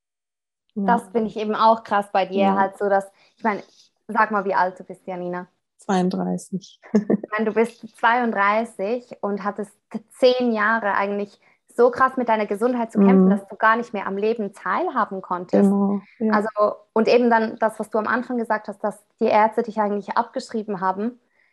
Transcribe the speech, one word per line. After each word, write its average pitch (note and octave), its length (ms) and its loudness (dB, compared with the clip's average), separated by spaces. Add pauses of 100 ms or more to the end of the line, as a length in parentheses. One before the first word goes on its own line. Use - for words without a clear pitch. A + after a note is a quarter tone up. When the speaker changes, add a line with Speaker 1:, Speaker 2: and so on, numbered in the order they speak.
(760)
Speaker 1:
Ja. G3+ 100 -4
Speaker 2:
Das A#3+ 240 0
finde A3 220 -2
ich - 80 -10
eben G#3+ 160 -4
auch A3+ 300 2
krass G3+ 280 -2
bei F#3+ 140 0
dir, F#3+ 160 -2
Speaker 1:
Ja. G3 120 2
Speaker 2:
halt G3 220 0
so, G3+ 140 -4
dass, G3 160 0 (320)
ich - 60 -12
meine, G#3 180 -4 (460)
sag G#3+ 220 0
mal, G#3 140 -2
wie F#3+ 100 -2
alt F#3 240 0
du F#3+ 60 -20
bist, - 220 -18
Janina. F3+ 420 -8 (300)
Speaker 1:
Zweiunddreißig. F#3 1040 -4 (120)
<laughs> G#3 300 2
Speaker 2:
Ich - 80 -16
meine, G#3+ 160 -2
du G#3 80 -2
bist A3+ 260 0 (160)
zweiunddreißig A3+ 1300 0
und G3+ 200 -4
hattest G3+ 300 -6 (460)
zehn B3 340 2
Jahre G#3+ 420 0
eigentlich G3+ 460 -4 (340)
so A#3+ 160 4
krass B3+ 260 2
mit B3 120 -2
deiner G#3+ 180 2
Gesundheit A3+ 460 -2
zu - 60 0
kämpfen, F#3+ 280 6
Speaker 1:
Mhm. F#3+ 40 6
Speaker 2:
dass G3 180 0
du - 80 -16
gar A3+ 200 4
nicht A#3 160 -8
mehr G3 140 -6
am G3 100 -6
Leben G#3+ 380 -2
teilhaben G#3+ 680 -4
konntest. F#3+ 480 2
Speaker 1:
Genau, G3+ 320 0 (160)
ja. A3 140 0
Speaker 2:
Also, G#3 160 2 (440)
und A3 160 2
eben A#3+ 220 4
dann A3 280 2
das, A3 200 -2
was G#3 120 -8
du A3+ 80 -2
am G#3+ 80 -2
Anfang A#3+ 320 -2
gesagt G#3+ 300 -4
hast, G3 140 -12
dass G3+ 220 -6 (160)
die A3+ 60 2
Ärzte A3 360 2
dich G#3+ 180 -6
eigentlich G3+ 360 -4
abgeschrieben A3 640 -6
haben. G3 400 -4 (320)